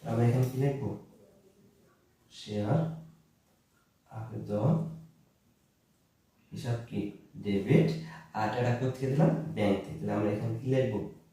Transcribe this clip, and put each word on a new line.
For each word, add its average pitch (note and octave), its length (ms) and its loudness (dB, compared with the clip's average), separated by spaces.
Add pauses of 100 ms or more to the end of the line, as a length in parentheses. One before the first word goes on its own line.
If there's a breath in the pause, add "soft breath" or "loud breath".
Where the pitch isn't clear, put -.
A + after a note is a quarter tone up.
আমরা A#2 180 2
এখানে B2+ 280 4
কি B2+ 60 -4
লিখবো? C3+ 400 0 (1300)
শেয়ার A2+ 720 -2 (1040)
আবেদন A2 800 -2 (1600)
হিসাব A#2 240 -4 (100)
কি? G2+ 260 -4 (240)
ডেবিট। A2+ 540 4 (440 loud breath)
আর G#2+ 240 -2
এটা A#2+ 160 2
কোথা B2+ 160 0
থেকে C3 220 -2
দিলাম? D#3 160 6
ব্যাংক G2+ 480 2
থেকে। - 220 -8
তাহলে G#2 140 -4
আমরা G#2 180 0
এখানে A2+ 280 -2
কি B2+ 160 0
লিখবো? A2+ 360 0 (220)